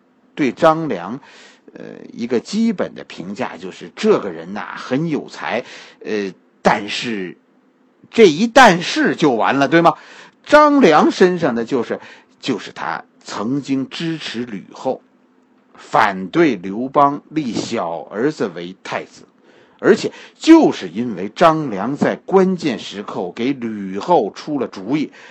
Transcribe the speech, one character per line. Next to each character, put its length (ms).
对 180
张 380
良， 300
呃， 100
一 140
个 140
基 340
本 220
的 80
评 320
价 200
就 140
是， 260
这 220
个 140
人 220
呐， 220
很 340
有 200
才， 340
呃， 300
但 260
是 480
这 180
一 200
但 340
是 340
就 140
完 300
了， 80
对 140
吗？ 120
张 380
良 300
身 260
上 160
的 120
就 180
是， 160
就 180
是 140
他 320
曾 380
经 280
支 280
持 280
吕 280
后， 300
反 540
对 260
刘 340
邦 400
立 240
小 480
儿 300
子 160
为 340
太 220
子， 240
而 140
且 180
就 380
是 160
因 280
为 140
张 400
良 280
在 180
关 400
键 240
时 240
刻 320
给 180
吕 460
后 320
出 260
了 100
主 280
意， 160